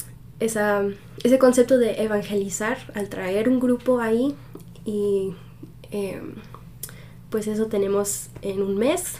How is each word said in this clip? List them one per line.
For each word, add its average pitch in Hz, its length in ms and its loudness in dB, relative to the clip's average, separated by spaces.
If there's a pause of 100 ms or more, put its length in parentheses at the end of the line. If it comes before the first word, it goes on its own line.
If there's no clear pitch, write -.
(400)
esa, 208 440 2 (400)
ese 254 160 8
concepto 254 380 8
de 226 260 2
evangelizar 208 760 -2 (180)
al 202 140 -4
traer 190 400 0
un 254 100 4
grupo 247 400 2
ahí. 233 360 2 (500)
Y, 202 480 0 (580)
em, 196 440 -8 (920)
pues, 214 180 -2
eso 214 200 0
tenemos 202 640 0 (120)
en 196 200 -2
un 196 160 0
mes, 294 420 0